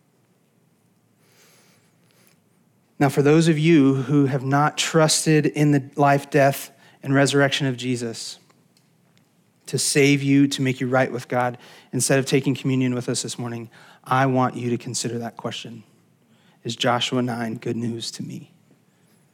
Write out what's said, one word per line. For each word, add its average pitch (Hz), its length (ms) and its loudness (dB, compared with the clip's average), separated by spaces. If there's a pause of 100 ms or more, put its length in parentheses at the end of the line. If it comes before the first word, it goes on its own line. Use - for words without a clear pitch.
(3000)
Now, 143 100 2
for 143 140 2
those 160 240 6
of 160 100 4
you 151 380 6
who 135 320 2
have 131 160 -2
not 139 340 0
trusted 156 680 2
in 151 240 2
the 139 240 0
life, 143 340 2
death, 139 420 0 (300)
and 135 120 -2
resurrection 139 520 2
of 127 120 -2
Jesus 120 600 -6 (1300)
to 135 140 -6
save 143 420 2
you, 139 280 4
to 143 120 -4
make 131 180 -2
you 131 80 -4
right 131 240 0
with 123 160 -10
God, 123 300 -2 (340)
instead 135 280 0
of 131 80 -2
taking 139 260 0
communion 131 400 -2
with 120 160 -6
us 120 140 -4
this - 160 -10
morning, 117 320 -10 (320)
I 131 240 0
want 127 280 0
you 120 140 -4
to 117 80 0
consider 117 400 -8
that 117 180 -10
question. 113 480 -12 (800)
Is 117 120 -8
Joshua 123 480 -2
nine 117 320 -6
good 120 200 -8
news 113 360 -8
to - 120 -12
me? - 280 -14 (840)